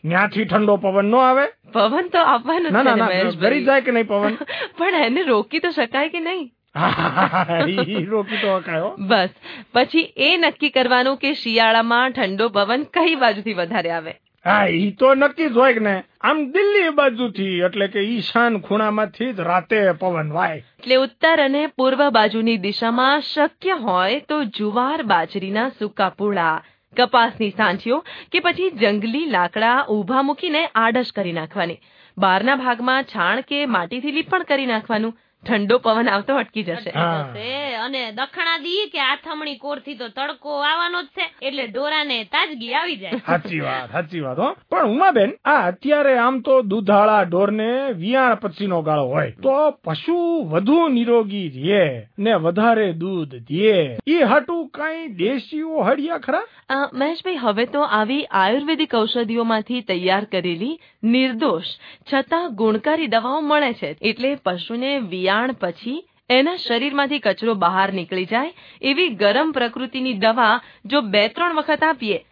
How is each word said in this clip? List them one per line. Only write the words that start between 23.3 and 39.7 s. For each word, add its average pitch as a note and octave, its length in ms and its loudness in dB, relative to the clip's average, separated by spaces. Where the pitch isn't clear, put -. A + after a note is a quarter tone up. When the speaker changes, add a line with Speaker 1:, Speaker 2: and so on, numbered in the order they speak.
Speaker 2:
હોય G#3+ 460 0
તો D4+ 240 -2
જુવાર, B3 600 -2
બાજરીના G3 680 0
સૂકા G3+ 400 -4
પૂળા, F3+ 520 -2
કપાસની A#3+ 520 2
સાંઠીઓ G#3+ 540 0
કે F4 80 0
પછી F4+ 300 0
જંગલી A3+ 560 0
લાકડા A3+ 640 2
ઊભા G#3+ 320 0
મૂકીને D4 540 -2
આડશ A3+ 360 2
કરી F#3 200 -4
નાખવાની. E3+ 460 -4
બહારના G3 380 2
ભાગમાં B3+ 480 0
છાણ G#3+ 380 -2
કે C#4+ 240 -4
માટીથી A#3+ 460 -4
લીપણ E4+ 320 -2
કરી C#4 220 -2
નાખવાનું. A3 520 -4
ઠંડો G#3+ 300 2
પવન A#3 320 2
આવતો C#4+ 260 0
અટકી A3 280 -4
જશે. F3 260 -8
Speaker 1:
હા. E3 300 0
Speaker 3:
અટકી C#3 200 -8
જશે. C4 360 -8
અને A#3+ 360 -6
દખણા E4 460 -4
દી F4 320 -4
કે E4 100 -8
આથમણી C#4+ 560 -4
કોરથી C#4 400 -10